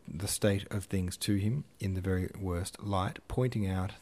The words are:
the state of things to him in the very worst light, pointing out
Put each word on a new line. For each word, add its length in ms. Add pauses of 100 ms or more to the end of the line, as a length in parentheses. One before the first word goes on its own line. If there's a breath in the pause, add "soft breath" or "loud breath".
the 200
state 440
of 140
things 320
to 180
him 280 (160)
in 160
the 60
very 380
worst 440
light, 440
pointing 400
out 340